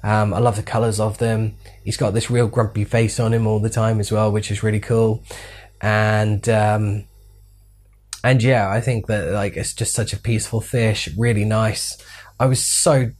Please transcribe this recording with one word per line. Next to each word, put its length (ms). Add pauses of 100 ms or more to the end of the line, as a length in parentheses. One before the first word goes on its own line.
Um, 300
I 60
love 180
the 60
colours 360
of 200
them. 360 (300)
He's 140
got 160
this 160
real 180
grumpy 360
face 360
on 140
him 120
all 140
the 80
time 320
as 100
well, 220
which 180
is 120
really 180
cool. 420 (600)
And, 680
um, 560 (1200)
and 180
yeah, 280
I 100
think 280
that, 240
like, 260
it's 160
just 180
such 220
a 40
peaceful 440
fish, 560
really 260
nice. 540 (420)
I 60
was 180
so 560